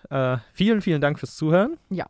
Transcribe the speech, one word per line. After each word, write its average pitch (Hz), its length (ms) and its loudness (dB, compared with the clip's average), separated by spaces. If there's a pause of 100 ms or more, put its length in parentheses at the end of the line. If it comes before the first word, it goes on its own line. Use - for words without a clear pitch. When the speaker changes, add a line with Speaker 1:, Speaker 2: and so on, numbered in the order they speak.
Speaker 1:
äh, 131 300 -2 (160)
vielen, 214 260 2
vielen 160 220 0
Dank 147 160 0
fürs - 180 -12
Zuhören. 185 400 2 (140)
Speaker 2:
Ja. 180 200 -6